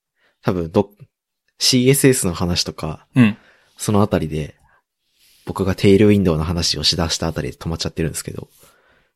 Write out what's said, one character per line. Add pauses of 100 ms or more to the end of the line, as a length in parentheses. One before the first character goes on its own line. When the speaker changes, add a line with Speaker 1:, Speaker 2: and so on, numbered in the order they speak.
(420)
Speaker 1:
多
分
ど-、 (680)
シ
ー
エ
ス
エ
ス
の
話
と
か、 (100)
Speaker 2:
う
ん。 (400)
Speaker 1:
そ
の
あ
た
り
で、 (880)
僕
が
テ
ー
ル
ウ
ィ
ン
ド
ウ
の
話
を
し
だ
し
た
あ
た
り
で
止
ま
っ
ち
ゃ
っ
て
る
ん
で
す
け
ど。 (680)